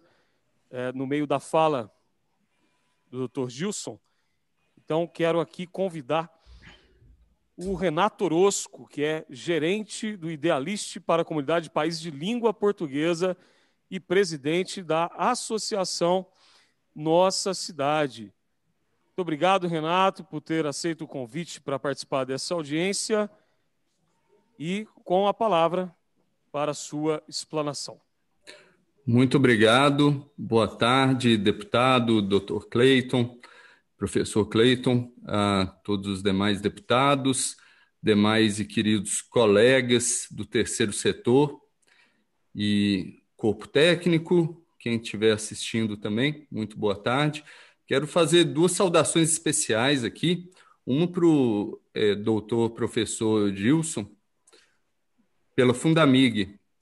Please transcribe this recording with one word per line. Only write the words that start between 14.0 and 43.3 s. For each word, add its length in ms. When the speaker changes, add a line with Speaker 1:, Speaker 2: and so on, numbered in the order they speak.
Speaker 1:
da 320
Associação 1120
Nossa 600
Cidade. 800
Muito 140
obrigado, 460
Renato, 580
por 160
ter 260
aceito 380
o 40
convite 520
para 180
participar 460
dessa 280
audiência. 800
E 280
com 220
a 60
palavra 640
para 200
a 20
sua 520
explanação. 720
Speaker 2:
Muito 320
obrigado. 960
Boa 320
tarde, 720
deputado, 800
doutor 480
Clayton, 720
professor 500
Clayton, 640
a 420
todos 360
os 40
demais 380
deputados, 960
demais 580
e 60
queridos 560
colegas 1080
do 140
terceiro 480
setor 640
e 680